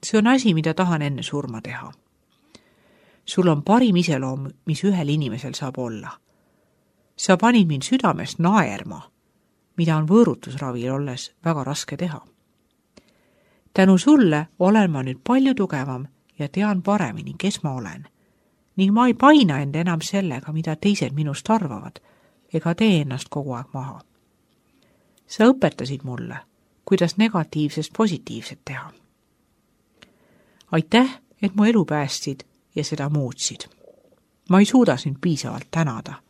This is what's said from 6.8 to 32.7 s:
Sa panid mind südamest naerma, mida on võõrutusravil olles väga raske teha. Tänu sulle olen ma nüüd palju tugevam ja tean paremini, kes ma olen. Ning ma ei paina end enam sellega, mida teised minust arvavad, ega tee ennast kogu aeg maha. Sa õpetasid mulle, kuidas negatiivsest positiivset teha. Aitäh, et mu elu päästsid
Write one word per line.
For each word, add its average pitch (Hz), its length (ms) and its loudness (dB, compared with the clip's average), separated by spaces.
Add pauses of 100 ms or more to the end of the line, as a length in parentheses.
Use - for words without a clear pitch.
Sa 185 220 2
panid 226 300 4
mind 139 160 -2
südamest 208 560 -2
naerma, 165 600 0 (760)
mida 165 200 2
on 156 80 0
võõrutusravil 135 840 0
olles 135 400 -8 (140)
väga 160 180 -2
raske 147 340 -8
teha. 165 220 -6 (1500)
Tänu 190 240 6
sulle 175 500 4 (120)
olen 190 320 4
ma 139 120 -4
nüüd 131 200 -8
palju 262 320 2
tugevam 139 500 -4 (340)
ja 143 100 -6
tean 202 320 -2
paremini, 147 560 -2
kes - 260 -4
ma 143 160 -4
olen. 117 260 -12 (720)
Ning 190 160 2
ma 240 160 4
ei 233 60 4
paina 240 500 6
end 139 120 -6
enam 170 280 -2
sellega, 160 480 -6
mida 160 240 -4
teised 160 400 -2
minust 151 340 -4
arvavad, 170 520 -2 (520)
ega 170 220 -2
tee 202 260 4
ennast 131 300 -6
kogu 139 240 -6
aeg 127 180 -12
maha. 135 280 -10 (1300)
Sa 214 200 4
õpetasid 143 560 0
mulle, 120 340 -12 (480)
kuidas 175 320 0
negatiivsest 156 800 -2
positiivset - 680 -4
teha. - 260 -12 (1800)
Aitäh, 226 500 2 (200)
et 190 140 -2
mu 208 80 4
elu 214 220 4
päästsid 143 580 -6 (320)